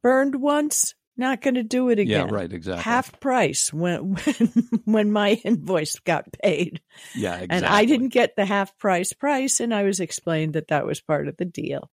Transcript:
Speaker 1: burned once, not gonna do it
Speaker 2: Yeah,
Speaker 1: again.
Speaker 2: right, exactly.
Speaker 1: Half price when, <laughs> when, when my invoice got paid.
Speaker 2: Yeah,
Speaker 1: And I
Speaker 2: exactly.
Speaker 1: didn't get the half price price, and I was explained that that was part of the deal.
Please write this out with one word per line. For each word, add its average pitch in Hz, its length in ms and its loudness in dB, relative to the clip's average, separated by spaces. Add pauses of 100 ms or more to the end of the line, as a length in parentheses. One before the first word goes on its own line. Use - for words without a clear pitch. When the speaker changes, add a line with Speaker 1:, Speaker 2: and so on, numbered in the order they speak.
Speaker 1:
burned 262 320 4
once, 294 580 0 (240)
not 254 240 -2
gonna 254 220 0
do 254 260 0
it 226 80 4
Speaker 2:
Yeah, 117 240 2
Speaker 1:
again. - 120 -2
Speaker 2:
right, 95 200 -4
exactly. 87 300 -6
Speaker 1:
Half 247 360 -2
price 226 540 0
when, 175 400 -2
<laughs> - 0 -
when, 226 340 0 (380)
when 208 260 2
my 208 200 2 (120)
invoice 170 520 0 (100)
got 160 200 0 (180)
paid. 165 360 0 (360)
Speaker 2:
Yeah, 92 180 -2
Speaker 1:
And 90 180 -6
I 165 40 0 (260)
Speaker 2:
exactly. 214 60 4
Speaker 1:
didn't 262 220 2
get 240 260 2
the 202 100 0
half 196 320 -2
price 180 340 0
price, 269 480 -2
and 233 140 -2
I 202 120 0
was 190 140 0
explained 156 540 -2
that 156 140 -4
that 147 180 0
was 151 160 -4
part 143 260 -2
of - 100 -8
the 185 80 -4
deal. 151 440 -8 (100)